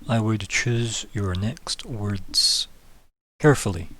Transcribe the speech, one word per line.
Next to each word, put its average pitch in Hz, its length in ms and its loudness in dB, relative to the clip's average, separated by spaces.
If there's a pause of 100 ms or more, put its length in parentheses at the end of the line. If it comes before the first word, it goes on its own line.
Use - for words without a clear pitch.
I 113 120 2
would 107 300 0
choose 117 640 0
your 98 220 -2
next - 500 -4
words 104 800 0 (720)
carefully. 98 500 4 (100)